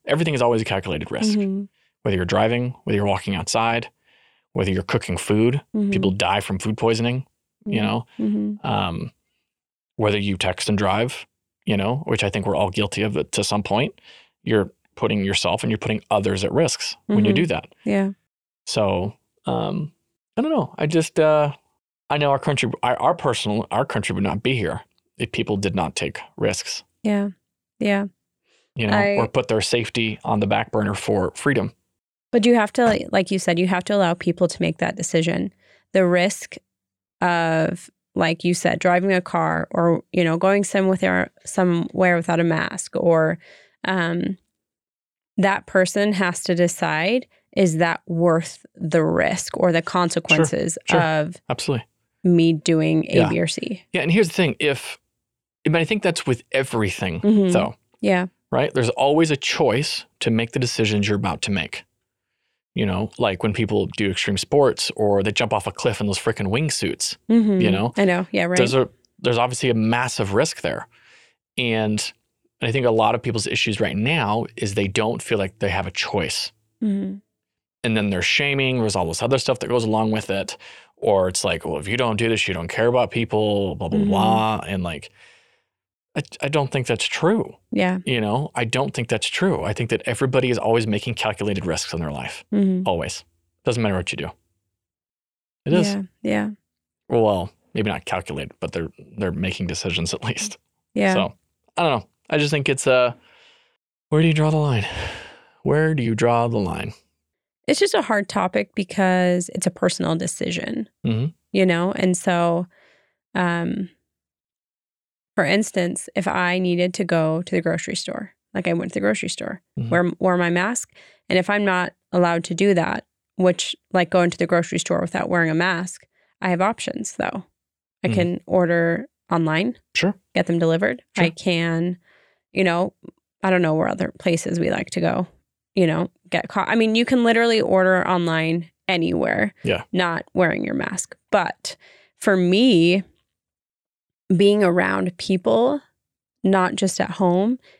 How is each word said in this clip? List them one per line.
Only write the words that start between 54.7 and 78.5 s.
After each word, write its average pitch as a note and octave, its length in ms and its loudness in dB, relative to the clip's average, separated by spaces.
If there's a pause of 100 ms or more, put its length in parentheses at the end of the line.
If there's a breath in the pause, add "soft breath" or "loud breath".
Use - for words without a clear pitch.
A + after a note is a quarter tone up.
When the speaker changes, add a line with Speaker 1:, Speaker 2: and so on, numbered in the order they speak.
Speaker 1:
but D#3 120 2
I E3 80 2
think G#3 180 0
that's E3+ 240 -2
with B2 160 0 (100)
everything, G2+ 680 -2
Speaker 2:
Mm-hmm. G3+ 320 4
Speaker 1:
though. - 240 0 (240)
Speaker 2:
Yeah. F#3 260 0 (240)
Speaker 1:
Right? C3 220 0
There's A#2+ 180 2
always D3+ 400 2
a C#3+ 60 2
choice - 720 -2 (140)
to - 100 0
make A2+ 220 0
the - 60 -4
decisions G#2+ 500 0
you're G#2 80 2
about G2 260 -4
to - 80 -4
make. - 340 -4 (920)
You - 100 0
know, G2 320 -2
like, G2+ 240 0
when G#2+ 120 0
people G2+ 320 0 (100)
do G2+ 140 0
extreme G2 260 -2
sports - 600 2
or G2+ 260 2
they G#2 100 0
jump A2 220 0
off G2+ 120 -2
a G2 60 -4
cliff - 280 -2
in G#2+ 60 -2
those G2 120 -2
frickin' G#2+ 300 -2
wingsuits, A#2 680 -2 (140)
Speaker 2:
Mm-hmm. G#3+ 300 4
Speaker 1:
you G#2+ 100 4
know? - 260 0
Speaker 2:
I G3+ 80 2
know. F3+ 280 0
Yeah, F#3+ 120 0
right. F3+ 140 -2
Speaker 1:
There's B2 160 2
a, C3 140 4 (300)
there's A#2+ 200 0
obviously B2+ 320 0
a A#2 40 2
massive A2+ 600 0
risk C#3 260 0
there. A#1+ 260 -4 (720 soft breath)
And A2 540 -2 (480)
I A#2 120 -2
think C3 140 0
a A#2+ 40 4
lot A2 240 4
of A2 80 -4
people's A2+ 240 -4
issues A2 340 -2
right F2+ 160 -2
now A#2 480 0 (120)
is G2+ 180 -4
they G2+ 140 0
don't A2 340 -2
feel A2 160 -2
like F#2+ 200 -4
they G2+ 120 -2
have F#2+ 160 -2
a F#2+ 40 -8
choice. - 640 -4 (320)
Speaker 2:
Mm-hmm. G3 320 -4 (640)
Speaker 1:
And A2+ 140 0
then G#2 140 0
there's F#2 160 0
shaming, C3+ 540 0